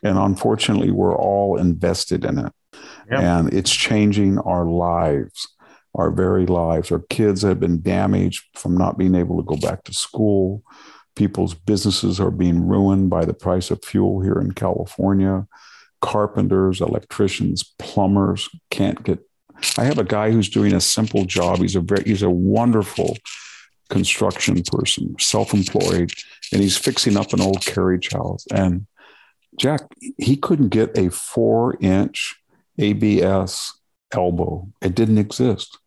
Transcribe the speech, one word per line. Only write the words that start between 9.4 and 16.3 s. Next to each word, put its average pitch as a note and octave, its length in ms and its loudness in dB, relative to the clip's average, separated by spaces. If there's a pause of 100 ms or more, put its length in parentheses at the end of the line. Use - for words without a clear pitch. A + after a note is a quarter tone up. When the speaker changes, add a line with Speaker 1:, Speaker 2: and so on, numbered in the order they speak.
Speaker 1:
go D#2+ 140 -4
back E2 280 -4
to - 100 -16
school. G2+ 680 -2 (540)
People's F#2 380 -2
businesses G2 680 0
are F#2 100 2
being F2 380 2
ruined G2 420 4
by E2+ 140 0
the E2 100 -2
price F2+ 360 -2
of - 140 -4
fuel G2 360 0
here G2 180 0
in F#2+ 140 -2
California. F#2+ 920 0 (540)
Carpenters, F#2+ 800 0